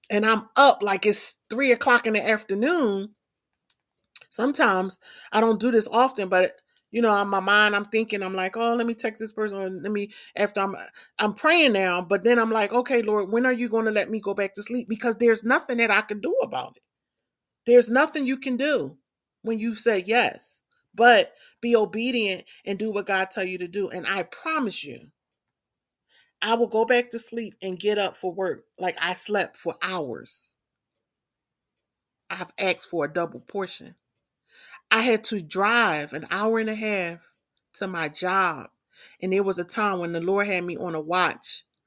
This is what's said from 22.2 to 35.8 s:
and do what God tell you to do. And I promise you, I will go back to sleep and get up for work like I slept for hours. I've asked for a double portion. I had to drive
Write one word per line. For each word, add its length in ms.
and 140
do 120
what 140
God 260
tell 140
you 140
to 80
do. 220
And 180
I 160
promise 600
you, 280
I 140
will 120
go 180
back 260
to 80
sleep 420
and 180
get 180
up 200
for 160
work 320
like 220
I 140
slept 440
for 240
hours. 720
I've 280
asked 320
for 160
a 80
double 280
portion. 540
I 120
had 240
to 160
drive 720